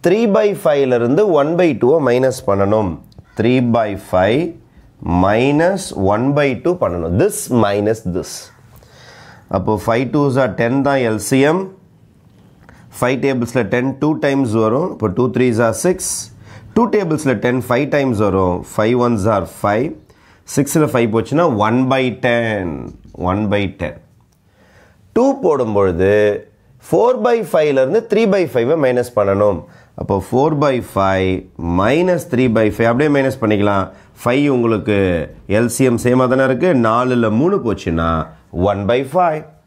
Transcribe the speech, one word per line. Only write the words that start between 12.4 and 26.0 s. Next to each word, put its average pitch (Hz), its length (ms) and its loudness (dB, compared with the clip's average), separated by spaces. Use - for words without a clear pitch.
ஃபைவ் 127 300 0
டேபிள்ஸில் 120 480 -2
டென் 131 260 -2
டூ 151 80 0
டைம்ஸ் 139 300 0
வரும். 135 320 0
இப்போ 110 120 -2
டூ 123 40 2
த்ரீஸ் 120 300 2
are 110 100 0
சிக்ஸ். 180 260 -2
டூ 226 80 4
டேபிள்ஸில் 151 480 0
டென் 123 240 0
ஃபைவ் 131 260 0
டைம்ஸ் 127 240 0
வரும். 90 280 0
ஃபைவ் 113 220 0
ones 113 160 0
are 87 80 -2
five. 110 280 -2
சிக்ஸில் 147 360 2
ஃபைவ் 117 220 2
போச்சுன்னா 127 320 0
one 113 160 2
by 131 120 0
ten. 113 420 0
One 98 120 -2
by 104 60 0
ten. 76 160 -8
டூ 240 100 4
போடும்பொழுது 101 680 2